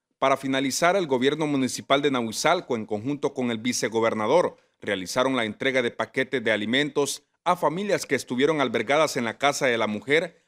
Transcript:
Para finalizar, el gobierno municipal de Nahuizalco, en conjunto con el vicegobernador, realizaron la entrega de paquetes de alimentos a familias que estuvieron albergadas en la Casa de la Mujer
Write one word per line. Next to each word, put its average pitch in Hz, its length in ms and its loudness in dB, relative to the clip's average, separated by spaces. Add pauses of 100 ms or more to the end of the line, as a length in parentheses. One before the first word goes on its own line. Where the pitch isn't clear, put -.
(180)
Para 135 200 2
finalizar, 135 580 0
el 185 120 0
gobierno 139 380 2
municipal 139 560 0
de 143 100 2
Nahuizalco, 131 640 0
en 107 80 -8
conjunto 135 480 -4
con 123 180 -2
el 117 60 -2
vicegobernador, 113 1000 0 (240)
realizaron 107 560 -2
la 120 80 0
entrega 127 380 -2
de 117 100 0
paquetes 127 500 -2
de 110 120 2
alimentos 135 680 0 (200)
a 175 140 2
familias 175 480 -2
que 139 100 -2
estuvieron 139 460 0
albergadas 131 560 0
en 123 80 -2
la 110 120 -4
Casa 139 300 0
de 117 100 2
la 113 100 0
Mujer 143 600 -2